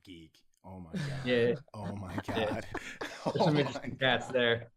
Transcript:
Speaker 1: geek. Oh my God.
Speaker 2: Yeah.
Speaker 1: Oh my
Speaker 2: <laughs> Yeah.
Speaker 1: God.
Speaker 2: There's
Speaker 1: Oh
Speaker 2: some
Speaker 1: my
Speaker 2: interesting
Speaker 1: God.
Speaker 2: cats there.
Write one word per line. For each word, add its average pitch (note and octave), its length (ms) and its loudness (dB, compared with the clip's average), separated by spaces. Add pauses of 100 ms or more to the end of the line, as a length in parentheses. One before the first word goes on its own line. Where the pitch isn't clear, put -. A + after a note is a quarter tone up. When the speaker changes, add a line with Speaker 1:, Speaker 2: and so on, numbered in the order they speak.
Speaker 1:
geek. E2 280 -18 (340)
Oh F#2 140 -12
my E2 120 -14
God. D#3 100 -4 (240)
Speaker 2:
Yeah. A#2+ 280 6 (200)
Speaker 1:
Oh G2+ 220 -6
my F#2+ 180 -8
Speaker 2:
<laughs> - 140 -4
Yeah. - 220 0
Speaker 1:
God. - 160 -4 (340)
Speaker 2:
There's - 100 -6 (300)
Speaker 1:
Oh G#3 60 6
Speaker 2:
some D#3 80 6
Speaker 1:
my D3 80 6
Speaker 2:
interesting C3+ 300 -2
Speaker 1:
God. - 80 -10
Speaker 2:
cats B2 280 2
there. A#2 500 2